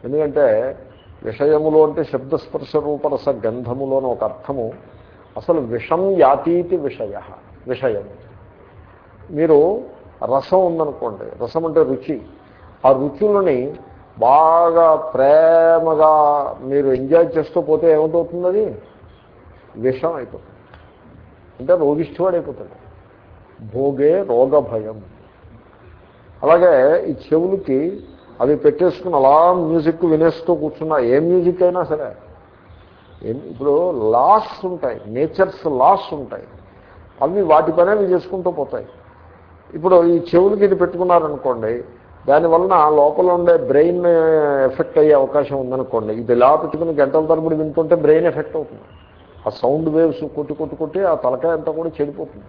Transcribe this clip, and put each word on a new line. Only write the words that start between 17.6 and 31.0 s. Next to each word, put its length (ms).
పోతే 320
ఏమిటవుతుంది? 560
అది 160
విషం 380
అయిపోతుంది, 460
అంటే 120
రోగిష్ఠువాడు 520
అయిపోతాడు. 400
భోగే 480
రోగ 360
భయం. 400
అలాగే 640
ఈ 80
చెవులకి 920
అవి 160
పెట్టేసుకుని 600
అలా 360
మ్యూజిక్ 520
వినేస్తూ 500
కూర్చున్నా, 440
ఏ 200